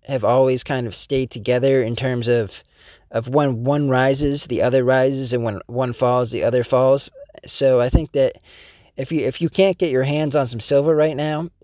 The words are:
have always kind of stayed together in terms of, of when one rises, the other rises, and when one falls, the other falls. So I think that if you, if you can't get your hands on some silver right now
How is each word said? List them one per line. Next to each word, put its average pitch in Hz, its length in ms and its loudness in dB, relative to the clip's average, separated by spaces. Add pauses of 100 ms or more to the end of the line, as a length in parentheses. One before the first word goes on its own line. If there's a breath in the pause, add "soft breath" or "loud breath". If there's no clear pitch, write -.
have 131 200 -4
always 127 400 2
kind 127 220 -4
of 104 80 -8
stayed 131 360 -4
together 123 520 0
in 117 120 -4
terms 123 320 -4
of, 117 380 -2 (480 soft breath)
of 117 160 -4
when 131 360 0
one 143 240 0
rises, 135 580 0
the 104 160 -2
other 127 200 2
rises, 131 500 2
and 120 120 -2
when 104 220 -4
one 123 260 -4
falls, 123 400 0
the 104 100 -4
other 120 220 2
falls. 131 460 2 (360)
So 131 340 2
I 123 80 0
think 147 240 2
that 135 260 0 (580 loud breath)
if 135 160 -8
you, 156 80 0
if 127 200 -4
you 165 80 0
can't 190 300 2
get 165 140 -2
your 127 100 2
hands 147 320 -2
on 143 120 0
some 117 140 -6
silver 143 360 2
right 151 200 2
now 151 320 -4 (160)